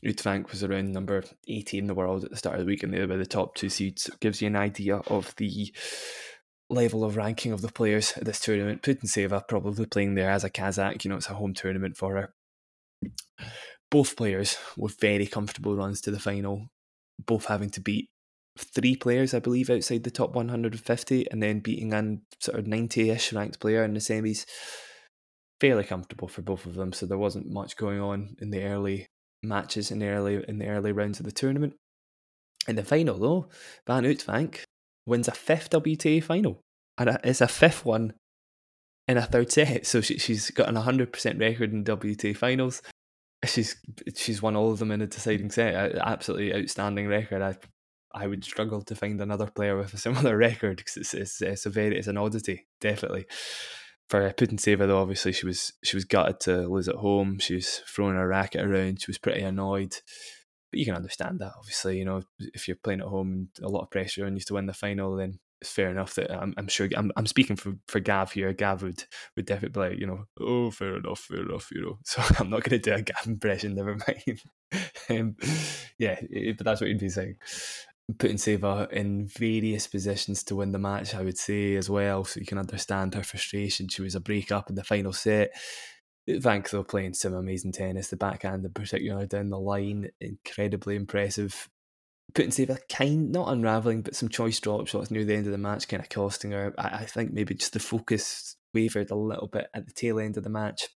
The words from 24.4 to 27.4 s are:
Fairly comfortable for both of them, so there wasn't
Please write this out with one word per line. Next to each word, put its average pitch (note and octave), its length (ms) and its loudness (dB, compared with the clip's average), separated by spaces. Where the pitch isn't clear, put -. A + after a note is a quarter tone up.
Fairly A#2+ 240 6
comfortable F2+ 420 -8
for F2+ 160 -10
both F2+ 240 -4
of F2 80 -10
them, F#2 180 -4
so - 140 -6
there G2 100 -2
wasn't G2 320 -2